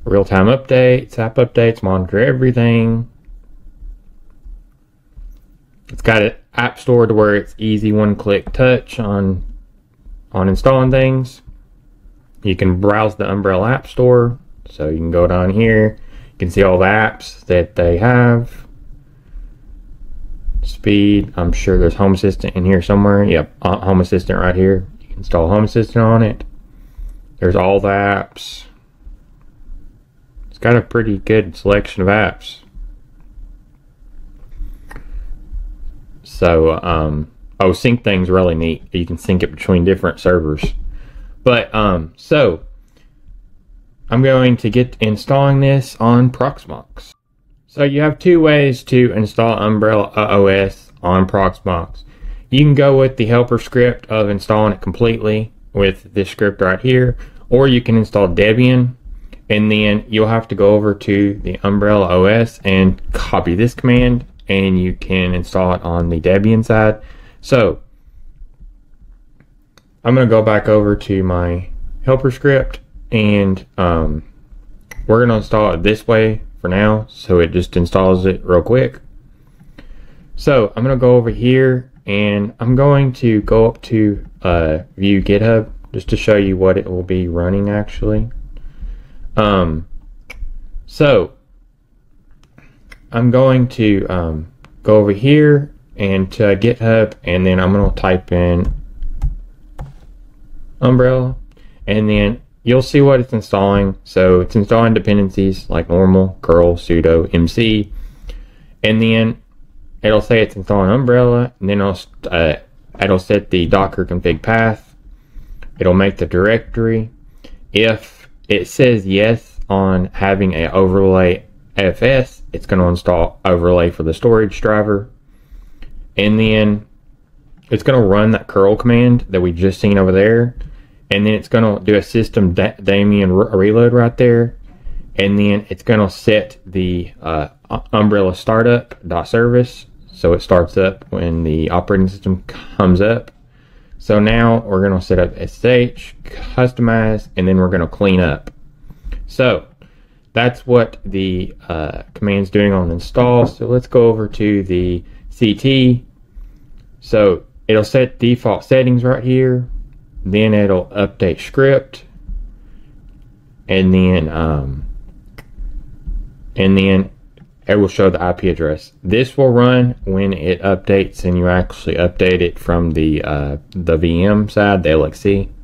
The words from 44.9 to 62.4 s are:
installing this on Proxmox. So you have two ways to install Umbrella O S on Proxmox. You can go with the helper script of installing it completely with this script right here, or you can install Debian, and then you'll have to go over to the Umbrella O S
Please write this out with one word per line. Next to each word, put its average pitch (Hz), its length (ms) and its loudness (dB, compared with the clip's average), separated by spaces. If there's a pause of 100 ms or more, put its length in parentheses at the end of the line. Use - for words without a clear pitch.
installing 135 640 0
this 139 400 0
on 120 320 4
Proxmox. - 800 -8 (560)
So 143 160 -2
you 143 160 0
have 151 180 0
two 175 220 4
ways 147 440 2
to 123 280 4
install 110 440 0
Umbrella 107 600 0
O 101 300 2
S 98 440 0 (140)
on 92 240 2
Proxmox. 92 760 -4 (480)
You 139 140 4
can 147 100 4
go 139 240 4
with 131 180 2
the 113 100 -2
helper 120 320 2
script 123 480 0
of 110 220 -2
installing 107 440 0
it 92 80 -8
completely 110 720 -2 (200)
with 98 420 -2
this 98 160 -2
script 101 300 -2
right 92 200 0
here, 127 360 2 (320)
or 135 200 4
you 123 120 2
can 117 160 0
install 101 300 2
Debian, 123 720 2 (520)
and 107 220 0
then 107 380 0
you'll 107 180 2
have 113 220 -2
to 101 80 -6
go 101 180 4
over 104 220 0
to 101 380 0 (100)
the 92 180 -8
Umbrella 101 460 2
O 90 160 2
S 113 400 2